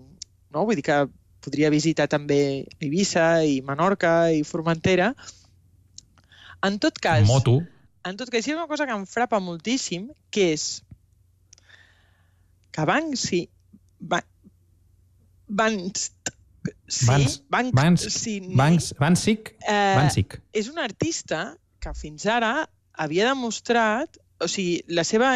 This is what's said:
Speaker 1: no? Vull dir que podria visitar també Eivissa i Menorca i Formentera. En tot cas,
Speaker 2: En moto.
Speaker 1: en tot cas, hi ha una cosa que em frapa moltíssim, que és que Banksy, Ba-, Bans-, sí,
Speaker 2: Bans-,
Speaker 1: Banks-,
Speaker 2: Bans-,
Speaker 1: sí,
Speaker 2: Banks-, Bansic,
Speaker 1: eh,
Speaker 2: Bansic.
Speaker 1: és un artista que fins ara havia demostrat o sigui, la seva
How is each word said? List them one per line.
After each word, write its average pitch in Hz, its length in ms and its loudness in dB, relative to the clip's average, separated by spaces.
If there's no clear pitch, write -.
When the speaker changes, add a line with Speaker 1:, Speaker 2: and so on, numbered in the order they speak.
Speaker 1:
no? 156 140 -2
Vull 214 120 2
dir 139 80 -2
que 143 220 2
podria 143 300 0
visitar 151 380 2
també 143 580 0
Eivissa 165 640 2
i 139 180 0
Menorca 165 680 2
i 151 120 2
Formentera. 175 720 0
En 196 160 0
tot 311 200 0
cas, 160 220 2
Speaker 2:
En 101 60 6
moto. 127 360 4
Speaker 1:
en 190 120 -8
tot 247 140 -10
cas, 233 160 -2
hi 285 60 -2
ha 311 40 -2
una 330 100 -6
cosa 294 200 -4
que 247 60 -4
em 196 140 -6
frapa 233 340 -2
moltíssim, 185 680 -6
que 185 220 2
és - 300 -6
que 156 100 -4
Banksy, 226 640 -2
Ba-, 170 240 -6
Bans-, 202 640 -2
sí, - 200 -2
Speaker 2:
Bans-, 135 420 2
Speaker 1:
Banks-, 240 240 -2
Speaker 2:
Bans-, 160 400 4
Speaker 1:
sí, 196 280 -6
Speaker 2:
Banks-, 151 440 4
Bansic, 180 560 0
Speaker 1:
eh, 202 300 2
Speaker 2:
Bansic. - 440 0
Speaker 1:
és 214 160 -2
un 320 100 -10
artista 233 760 -6
que 156 140 -10
fins 151 320 -12
ara 233 420 0
havia 165 360 0
demostrat 233 880 -2
o 165 80 -2
sigui, 175 400 -2
la 170 160 0
seva 247 320 2